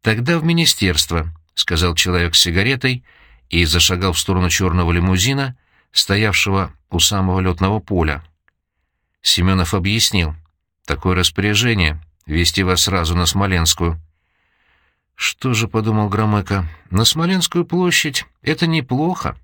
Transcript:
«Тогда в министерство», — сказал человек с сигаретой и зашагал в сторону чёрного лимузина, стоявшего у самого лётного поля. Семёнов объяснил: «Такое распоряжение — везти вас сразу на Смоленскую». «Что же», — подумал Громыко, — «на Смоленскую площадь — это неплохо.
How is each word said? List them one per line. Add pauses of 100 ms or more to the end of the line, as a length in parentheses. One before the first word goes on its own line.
«Тогда
в
министерство», — (200)
сказал
человек
с
сигаретой (460)
и
зашагал
в
сторону
чёрного
лимузина, (360)
стоявшего (160)
у
самого
лётного
поля. (960)
Семёнов
объяснил: (520)
«Такое
распоряжение — (260)
везти
вас
сразу
на
Смоленскую». (1120)
«Что
же», —
подумал
Громыко, — (220)
«на
Смоленскую
площадь — (180)
это
неплохо.